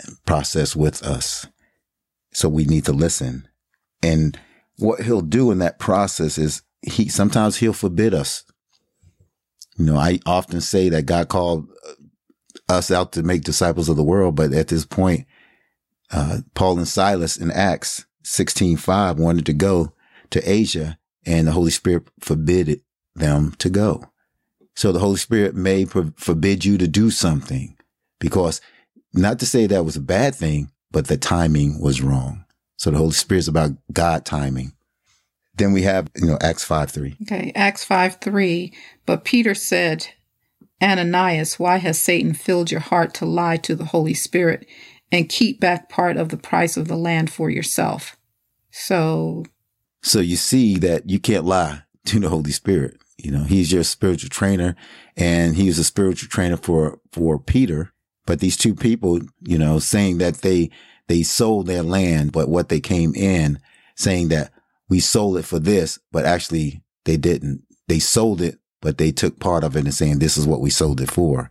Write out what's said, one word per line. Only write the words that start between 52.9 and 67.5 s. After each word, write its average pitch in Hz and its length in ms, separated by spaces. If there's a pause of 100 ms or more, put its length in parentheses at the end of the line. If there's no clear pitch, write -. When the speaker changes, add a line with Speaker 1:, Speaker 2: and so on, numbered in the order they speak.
Speaker 1:
You - 140
know, 71 140
he's 87 260
your 90 120
spiritual 87 460
trainer, 175 460 (400)
and 85 400
he 95 120
was 82 120
a 80 60
spiritual 95 440
trainer 87 280
for, 80 420 (140)
for 80 260
Peter. 87 540 (320)
But 87 160
these 92 160
two 107 180
people, 98 460 (200)
you 85 160
know, 78 220
saying 98 380
that 87 240
they, 87 280 (380)
they 85 160
sold 107 440
their 90 160
land, 82 500
but 76 160
what 85 200
they 80 120
came 82 340
in 85 440 (360)
saying 90 340
that 76 220 (380)
we 92 100
sold 101 380
it 85 80
for 87 120
this, 87 400 (140)
but 76 140
actually 80 580 (220)
they 80 120
didn't. 71 460 (240)